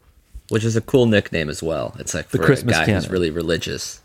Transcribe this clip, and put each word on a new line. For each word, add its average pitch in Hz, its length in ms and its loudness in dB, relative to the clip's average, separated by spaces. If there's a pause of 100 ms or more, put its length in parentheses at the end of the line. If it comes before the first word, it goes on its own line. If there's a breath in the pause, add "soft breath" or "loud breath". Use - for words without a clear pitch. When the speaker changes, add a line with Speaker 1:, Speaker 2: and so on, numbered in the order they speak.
(500)
Speaker 1:
Which 113 160 0
is 113 100 0
a 110 60 2
cool 123 240 4
nickname 98 440 2
as - 140 -8
well. 76 340 -4
It's - 160 -10
like 78 140 -6
Speaker 2:
The - 100 -4
Speaker 1:
for 80 60 0
Speaker 2:
Christmas 120 320 4
Speaker 1:
a 80 40 4
guy 92 140 2
who's 90 100 0
Speaker 2:
canon. - 100 -8
Speaker 1:
really 87 180 0
religious 82 720 -4